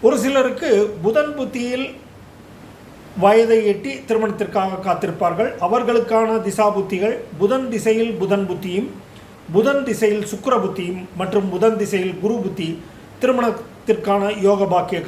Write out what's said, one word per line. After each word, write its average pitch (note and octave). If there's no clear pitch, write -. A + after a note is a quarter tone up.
ஒரு C4+
சிலருக்கு C4+
புதன் D4
புத்தியில் B3
வயதை A3+
எட்டி C4+
திருமணத்திற்காக G3+
காத்திருப்பார்கள். F3+
அவர்களுக்கான A3+
திசா G#3
புத்திகள் G3
புதன் B3+
திசையில் A3+
புதன் G3
புத்தியும், F#3
புதன் C4+
திசையில் G#3
சுக்கிர B3
புத்தியும் F#3
மற்றும் F#3+
புதன் G#3+
திசையில் F#3+
குரு A3+
புத்தி E3+
திருமணத்திற்கான A3+
யோக G3
பாக்கிய F3+